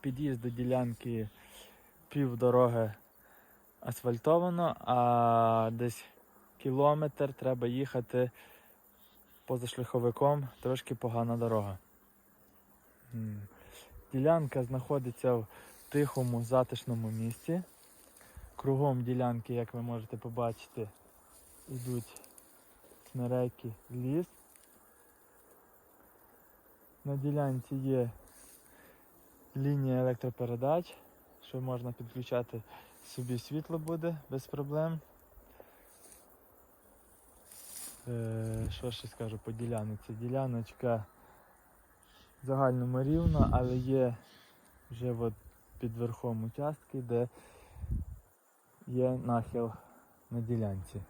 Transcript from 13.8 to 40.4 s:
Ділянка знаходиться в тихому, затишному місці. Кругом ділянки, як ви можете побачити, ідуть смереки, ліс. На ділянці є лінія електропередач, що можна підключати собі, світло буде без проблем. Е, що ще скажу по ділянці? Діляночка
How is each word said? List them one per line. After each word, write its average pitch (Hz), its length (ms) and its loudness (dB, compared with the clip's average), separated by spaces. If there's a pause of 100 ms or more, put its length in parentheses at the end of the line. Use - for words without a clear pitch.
Ділянка 139 500 4
знаходиться 127 680 -2
в 113 120 0 (440)
тихому, 131 520 0
затишному 117 680 0
місці. 113 500 -2 (920)
Кругом 135 480 2
ділянки, 123 500 0
як 120 200 -2
ви 120 80 -4
можете 117 360 -6
побачити, 117 720 -6 (800)
ідуть 123 520 -6 (920)
смереки, 123 640 -2 (180)
ліс. 131 340 -2 (2750)
На 139 100 -2
ділянці 139 600 0
є 131 340 2 (1500)
лінія 135 420 2
електропередач, 127 960 0 (520)
що 131 140 -6
можна 123 300 -4
підключати 120 680 -6 (440)
собі, 123 340 -4
світло 160 380 -6
буде 160 400 -2 (120)
без 131 180 -6
проблем. 151 520 -2 (3000)
Е, 113 640 -2
що 123 200 -6
ще - 160 -10
скажу 110 360 -8
по 113 80 -6
ділянці? 113 600 -4
Діляночка 120 920 -2 (1400)